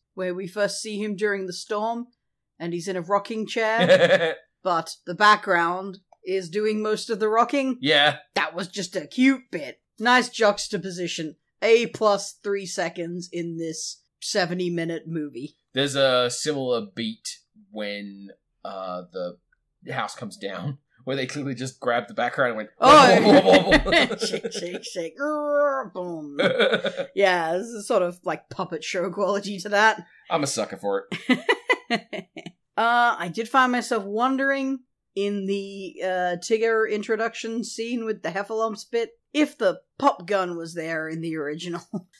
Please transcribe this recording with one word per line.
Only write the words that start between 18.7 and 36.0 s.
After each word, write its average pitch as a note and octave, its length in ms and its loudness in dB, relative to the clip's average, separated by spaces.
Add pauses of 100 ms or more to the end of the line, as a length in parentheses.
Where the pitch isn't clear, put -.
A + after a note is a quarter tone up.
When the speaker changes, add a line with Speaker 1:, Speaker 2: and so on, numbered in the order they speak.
Speaker 2:
the - 840 -12
house A2+ 220 -6
comes G2+ 220 -14
down, G2 400 -8 (260)
where C3 140 -6
they B2+ 80 -4
clearly C3+ 300 -6
just B2+ 260 -10
grabbed A#2+ 280 -2
the A2 40 -18
background A#2+ 380 -2
and A2 60 -6
went, G#2+ 120 -10 (100)
Speaker 1:
Oh. C4+ 420 10
Speaker 2:
"Wobble, - 300 8 (200)
wobble, - 200 4
wobble." B3+ 260 2
Speaker 1:
<laughs> G#3+ 80 -4
Shake, - 280 -4
shake, F3 320 -8
shake. E3+ 340 -8
Grrr, D4 760 0
boom. D#3+ 460 -8 (380)
Speaker 2:
<laughs> - 380 -6
Speaker 1:
Yeah, F3+ 420 2
this A3+ 100 -6
is A3+ 200 -12
sort G#3+ 160 2
of, F3 200 -4
like, D#3 260 -6
puppet E3+ 340 -8
show F#3 260 -4
quality G3 500 -2
to G#3 100 -10
that. G#3+ 360 4 (240)
Speaker 2:
I'm E3 140 0
a C3+ 40 0
sucker G#2 300 -4
for G2+ 300 -2 (200)
it. B3+ 120 2 (500)
Speaker 1:
<laughs> - 360 -6 (520)
Uh, A#3+ 420 4
I F3+ 80 -6
did G#3+ 220 -6
find B3+ 240 4
myself A#3+ 320 -2
wondering C4+ 720 0 (340)
in G3+ 340 -2
the, G3 540 -6